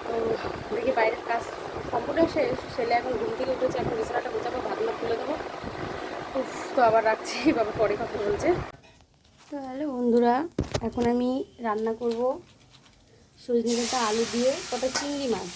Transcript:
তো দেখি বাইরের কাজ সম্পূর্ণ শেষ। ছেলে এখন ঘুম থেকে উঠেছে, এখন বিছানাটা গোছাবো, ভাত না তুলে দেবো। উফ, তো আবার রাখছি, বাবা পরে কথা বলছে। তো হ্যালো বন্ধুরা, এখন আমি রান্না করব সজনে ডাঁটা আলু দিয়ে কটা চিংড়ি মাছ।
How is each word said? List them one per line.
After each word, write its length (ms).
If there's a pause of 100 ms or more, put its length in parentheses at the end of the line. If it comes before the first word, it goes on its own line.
তো 80 (600)
দেখি 240
বাইরের 320
কাজ 120 (480)
সম্পূর্ণ 300 (140)
শেষ। 220 (180)
ছেলে 240
এখন 220
ঘুম 180
থেকে 180
উঠেছে, 260
এখন 160
বিছানাটা 360
গোছাবো, 320
ভাত 200
না 140
তুলে 200
দেবো। 140 (1040)
উফ, 120 (240)
তো 140
আবার 220
রাখছি, 260 (220)
বাবা 220
পরে 220
কথা 140 (100)
বলছে। 220 (1000)
তো 140
হ্যালো 200 (120)
বন্ধুরা, 380 (540)
এখন 160 (100)
আমি 160 (360)
রান্না 340
করব 200 (1200)
সজনে 340
ডাঁটা 200 (100)
আলু 160 (100)
দিয়ে 160 (200)
কটা 180 (100)
চিংড়ি 360
মাছ। 220